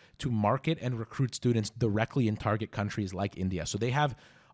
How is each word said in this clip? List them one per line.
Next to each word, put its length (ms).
to 120
market 500
and 180
recruit 360
students 360
directly 580
in 80
target 340
countries 420
like 240
India. 300
So 120
they 120
have 240